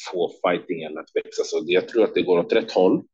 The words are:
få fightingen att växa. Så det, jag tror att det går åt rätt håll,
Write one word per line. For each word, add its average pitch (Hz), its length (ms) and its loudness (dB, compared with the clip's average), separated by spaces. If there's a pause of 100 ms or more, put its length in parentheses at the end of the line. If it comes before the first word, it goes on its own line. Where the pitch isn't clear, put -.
(100)
få 87 200 -2 (180)
fightingen 80 500 -4
att - 160 -16
växa. - 300 -4
Så 82 160 -2
det, 80 120 -2
jag 90 160 2
tror 110 160 4
att - 100 -2
det 87 80 2
går 87 160 2
åt 85 140 -2
rätt - 200 0
håll, 101 300 4 (120)